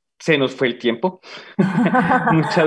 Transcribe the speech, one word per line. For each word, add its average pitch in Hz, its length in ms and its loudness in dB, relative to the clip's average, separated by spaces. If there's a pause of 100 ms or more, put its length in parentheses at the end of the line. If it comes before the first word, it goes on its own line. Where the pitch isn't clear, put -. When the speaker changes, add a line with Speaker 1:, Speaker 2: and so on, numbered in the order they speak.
(180)
Speaker 1:
se 156 200 0
nos 131 160 -2
fue 131 140 -2
el 120 100 -6
tiempo. 120 420 -2 (380)
<laughs> 196 720 2
Muchas 160 260 0
Speaker 2:
<laughs> - 0 -
A 165 80 4